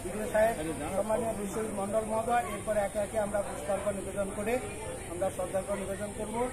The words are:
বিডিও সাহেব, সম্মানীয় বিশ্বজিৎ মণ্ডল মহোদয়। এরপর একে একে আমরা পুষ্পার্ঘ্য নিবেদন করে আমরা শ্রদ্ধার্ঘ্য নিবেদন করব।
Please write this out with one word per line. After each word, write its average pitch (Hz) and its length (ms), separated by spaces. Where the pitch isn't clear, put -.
বিডিও 208 280
সাহেব, 220 220
সম্মানীয় 220 360
বিশ্বজিৎ 208 480
মণ্ডল 214 240
মহোদয়। 226 400
এরপর 208 220
একে 202 220
একে 208 200
আমরা 202 240
পুষ্পার্ঘ্য 196 480
নিবেদন 196 460
করে 208 180
আমরা 190 200
শ্রদ্ধার্ঘ্য 185 440
নিবেদন 196 440
করব। 226 340